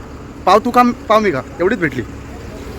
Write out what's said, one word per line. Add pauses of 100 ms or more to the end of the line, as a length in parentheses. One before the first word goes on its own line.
(460)
पाव
तू
का, (260)
पाव
मी
का, (200)
एवढीच
भेटली. (760)